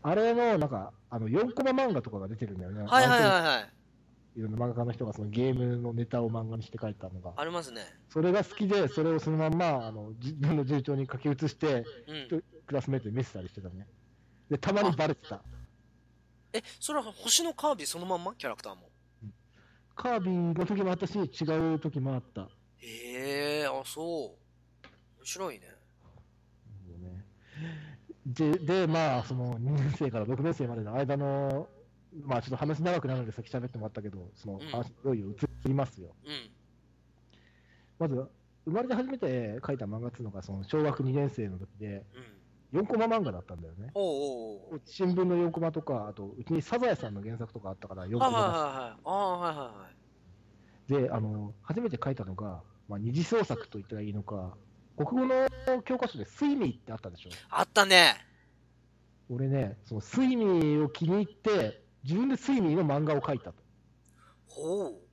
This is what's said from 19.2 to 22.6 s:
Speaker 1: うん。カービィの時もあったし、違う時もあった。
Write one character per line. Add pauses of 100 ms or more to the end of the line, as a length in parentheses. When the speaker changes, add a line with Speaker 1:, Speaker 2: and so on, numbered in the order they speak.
Speaker 1:
う
ん。 (640)
カ
ー
ビ
ィ
の
時
も
あ
っ
た
し、
違
う
時
も
あ
っ
た。 (300)